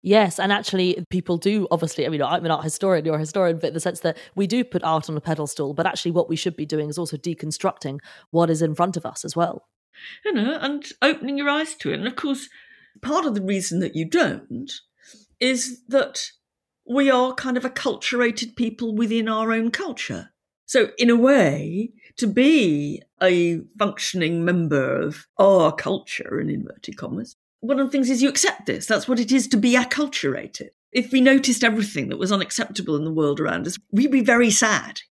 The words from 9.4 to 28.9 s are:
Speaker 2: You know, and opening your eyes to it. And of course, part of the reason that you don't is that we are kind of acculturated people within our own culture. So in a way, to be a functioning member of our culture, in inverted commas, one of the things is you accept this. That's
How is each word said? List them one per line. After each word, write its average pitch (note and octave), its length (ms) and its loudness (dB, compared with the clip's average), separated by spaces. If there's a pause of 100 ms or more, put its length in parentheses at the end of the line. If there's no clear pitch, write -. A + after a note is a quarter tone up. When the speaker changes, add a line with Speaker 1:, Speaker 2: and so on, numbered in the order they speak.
Speaker 2:
You G#4 100 -2
know, B3+ 280 0
and C#4+ 240 -6 (160)
opening C#4 380 0
your C#4+ 100 -2
eyes D#4 280 -2
to - 140 -4
it. D3+ 60 -4
And G3 100 -6
of - 100 -8
course, C#4 320 -4 (520)
part D#4+ 240 -2
of B3+ 80 -2
the G#3 80 -2
reason F#3 380 -2
that - 160 -4
you D#3+ 100 -2
don't - 680 -2 (680)
is B3+ 480 -2
that - 400 -2 (600)
we C4+ 220 2
are B3+ 240 2
kind B3+ 240 -4
of B3 60 -4
acculturated A#3+ 920 -2
people A3+ 400 -4
within A3+ 320 0
our A3 240 -2
own A3+ 200 0
culture. - 580 -8 (380)
So A#3+ 220 4 (100)
in A#3 100 4
a A#3+ 60 6
way, G3 760 2 (240)
to A#3+ 100 0
be G3 760 4 (220)
a F3 380 4 (180)
functioning E3+ 640 -2
member D3 560 0
of D3+ 240 -6 (140)
our F#3+ 320 6
culture, - 680 -6
in D3+ 120 -2
inverted - 440 -10
commas, - 400 -10 (300)
one C4 140 0
of C4+ 80 0
the C4+ 40 -6
things C4+ 180 2
is B3 120 2
you C#4 80 4
accept - 360 -2
this. - 200 -4
That's G#3+ 220 0